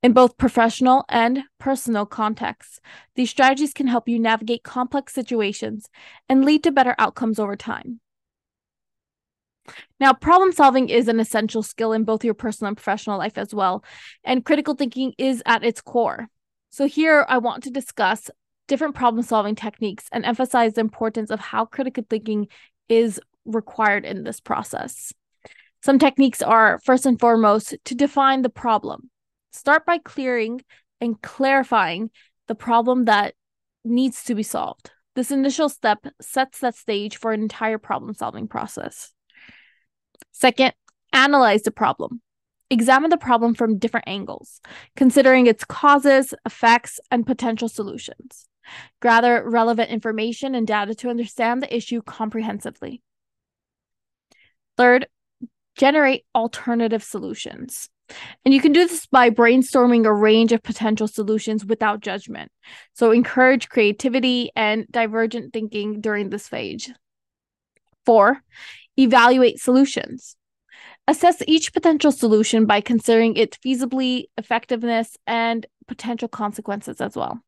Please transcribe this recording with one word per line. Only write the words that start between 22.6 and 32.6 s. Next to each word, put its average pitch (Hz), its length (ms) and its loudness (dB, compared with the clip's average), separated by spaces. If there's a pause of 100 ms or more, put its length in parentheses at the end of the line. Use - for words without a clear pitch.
is 226 300 2 (240)
required 214 640 -4
in 190 180 -10
this - 160 -12
process. - 720 -10 (720)
Some 277 160 2
techniques 269 460 2
are, 220 420 4
first 262 220 2
and 240 120 0
foremost, 220 540 2 (120)
to 247 100 -10
define 269 480 0
the 247 60 -2
problem. - 600 -4 (420)
Start 311 320 0
by 349 140 0
clearing 247 640 -4 (400)
and 233 220 -4
clarifying 226 880 -2 (360)
the 233 60 -8
problem 240 520 0